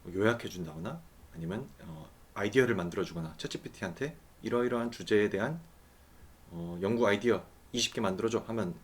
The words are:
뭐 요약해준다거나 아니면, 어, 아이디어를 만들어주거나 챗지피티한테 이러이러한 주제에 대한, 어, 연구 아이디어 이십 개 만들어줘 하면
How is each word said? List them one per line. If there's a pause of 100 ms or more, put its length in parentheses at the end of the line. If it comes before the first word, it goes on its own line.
뭐
요약해준다거나 (340)
아니면, (140)
어, (240)
아이디어를
만들어주거나
챗지피티한테 (260)
이러이러한
주제에
대한, (920)
어,
연구
아이디어 (260)
이십
개
만들어줘
하면